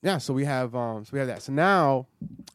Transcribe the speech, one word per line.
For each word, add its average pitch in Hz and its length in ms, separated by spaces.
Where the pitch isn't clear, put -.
yeah, 180 160
so 135 160
we 135 100
have, 127 320
um, 113 300
so - 80
we 139 60
have 131 80
that. 107 140
So 135 100
now, 147 540